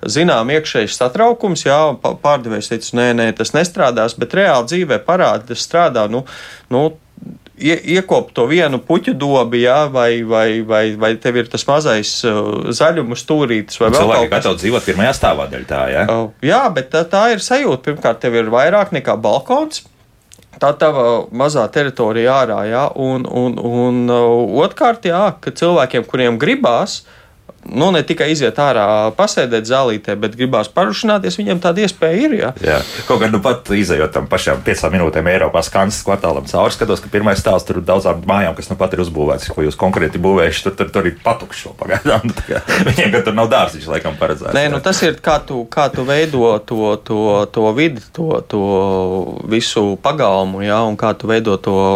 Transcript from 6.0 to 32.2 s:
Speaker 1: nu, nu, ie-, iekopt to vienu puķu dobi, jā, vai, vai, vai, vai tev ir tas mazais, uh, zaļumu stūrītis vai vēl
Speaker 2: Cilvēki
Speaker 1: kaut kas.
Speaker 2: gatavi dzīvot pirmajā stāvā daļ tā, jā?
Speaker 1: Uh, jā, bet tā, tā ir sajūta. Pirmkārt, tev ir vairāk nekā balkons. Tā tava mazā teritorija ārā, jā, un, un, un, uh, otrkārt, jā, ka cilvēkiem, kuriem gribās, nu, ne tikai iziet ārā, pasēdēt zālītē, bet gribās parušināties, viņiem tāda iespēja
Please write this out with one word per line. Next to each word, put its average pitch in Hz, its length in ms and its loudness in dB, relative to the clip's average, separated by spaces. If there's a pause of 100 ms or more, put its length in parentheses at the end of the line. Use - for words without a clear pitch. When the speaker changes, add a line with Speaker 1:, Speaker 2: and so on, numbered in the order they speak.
Speaker 1:
nu, 123 160 -4 (420)
nu, 147 280 0 (600)
ie-, 160 260 0 (160)
iekopt 175 380 0
to 123 120 2
vienu 147 320 2
puķu 165 360 0
dobi, 131 480 0
jā, 135 260 4
vai, 120 340 0
vai, 110 380 2
vai, 110 220 2 (100)
vai 110 240 0
tev 120 200 -2
ir 117 120 -2
tas - 180 -6
mazais, 131 440 0 (140)
uh, 107 440 -2
zaļumu 139 480 0
stūrītis 120 640 -2
vai 117 80 4
vēl 123 140 4
Speaker 2:
Cilvēki 107 180 4
Speaker 1:
kaut 117 100 0
kas. 101 140 0
Speaker 2:
gatavi 90 160 -2
dzīvot 107 240 0
pirmajā 101 300 0
stāvā 78 340 0
daļ 65 160 -10
tā, 67 240 -4
jā? 71 160 0
Speaker 1:
Uh, 113 240 -2 (140)
jā, 180 260 2
bet 147 240 -4
tā, 160 120 2
tā 196 260 2
ir 214 100 -2
sajūta. 247 420 0
Pirmkārt, 143 380 -2
tev 120 160 0
ir 110 160 0
vairāk 175 400 2
nekā 123 240 -2
balkons. 139 680 -2 (680)
Tā 143 180 2
tava 131 600 2
mazā 131 360 0
teritorija 123 760 0
ārā, 104 200 -4
jā, 117 200 0 (100)
un, 131 300 -2
un, 123 340 -2
un, 120 460 0
uh, 120 560 2
otrkārt, 226 440 0
jā, 180 200 2 (160)
ka - 120 -6
cilvēkiem, 147 520 2
kuriem 120 340 0
gribās, 185 640 0 (640)
nu, 147 260 0
ne 175 160 4
tikai 156 240 -2
iziet 143 320 0
ārā, 107 480 2
pasēdēt 117 560 0
zālītē, 117 480 0
bet 107 240 -4
gribās 127 320 0
parušināties, 196 640 0
viņiem 196 240 -2
tāda 180 240 0
iespēja 180 400 0